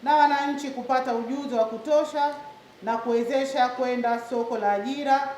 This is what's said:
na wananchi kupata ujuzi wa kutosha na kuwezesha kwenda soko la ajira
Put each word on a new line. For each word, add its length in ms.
na 140
wananchi 540
kupata 440
ujuzi 400
wa 100
kutosha 720
na 160
kuwezesha 680
kwenda 520
soko 280
la 140
ajira 640